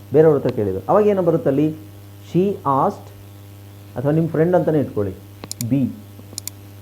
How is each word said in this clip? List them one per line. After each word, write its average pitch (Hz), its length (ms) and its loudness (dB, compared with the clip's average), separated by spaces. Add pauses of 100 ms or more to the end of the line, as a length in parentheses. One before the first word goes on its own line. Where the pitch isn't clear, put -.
(120)
ಬೇರೆಯವ್ರ 156 240 6
ಹತ್ರ 131 140 0
ಕೇಳಿದ್ರು. 98 380 -2
ಅವಾಗ 202 180 4
ಏನೋ 196 160 2
ಬರುತ್ತೆ 165 260 0
ಅಲ್ಲಿ, 147 200 2 (640)
she 190 200 2
asked, 139 560 -2 (880)
ಅಥವಾ 131 160 0
ನಿಮ್ಮ 160 160 2
ಫ್ರೆಂಡ್ 170 280 2
ಅಂತಲೇ 156 240 2
ಇಟ್ಕೊಳ್ಳಿ, 101 320 -2 (560)
ಬಿ, 127 240 0 (880)